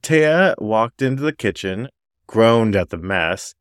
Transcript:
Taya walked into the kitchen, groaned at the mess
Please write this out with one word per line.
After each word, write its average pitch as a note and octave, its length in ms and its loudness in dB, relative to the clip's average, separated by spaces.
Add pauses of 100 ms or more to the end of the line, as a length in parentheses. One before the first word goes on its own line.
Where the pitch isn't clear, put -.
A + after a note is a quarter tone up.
Taya D#3+ 560 2
walked A2 420 -2
into C3+ 200 -2
the D3+ 100 -2
kitchen, G2 560 -6 (400)
groaned A2+ 480 2
at F2+ 140 -2
the F#2 80 -10
mess F2+ 640 -4